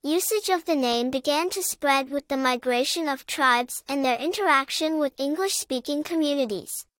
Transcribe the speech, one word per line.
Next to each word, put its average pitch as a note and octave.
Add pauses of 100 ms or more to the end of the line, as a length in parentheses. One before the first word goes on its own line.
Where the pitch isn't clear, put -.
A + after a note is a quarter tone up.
Usage F#4
of F4+
the E4
name B3
began C#4+
to F#4+
spread C4+
with C#4
the C#4
migration B3+
of C4+
tribes B3
and C4+
their B3
interaction D#4
with C#4+
English-speaking D4
communities. C#4+ (280)